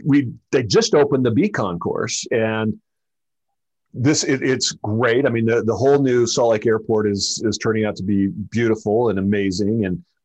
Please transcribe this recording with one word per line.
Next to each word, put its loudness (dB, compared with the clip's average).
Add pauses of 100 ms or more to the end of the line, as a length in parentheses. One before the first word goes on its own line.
we, 2 (220)
they 2
just 2
opened 2
the 0
Beacon 0
course, -6
and -2 (1120)
this, 0
it, 0
it's -2
great. 0
I 0
mean, 0
the, 2
the 0
whole 4
new 2
Salt 2
Lake 0
airport 0
is, -4
is -2
turning 0
out -4
to -10
be 0
beautiful 0
and 0
amazing. 0
And, -4 (200)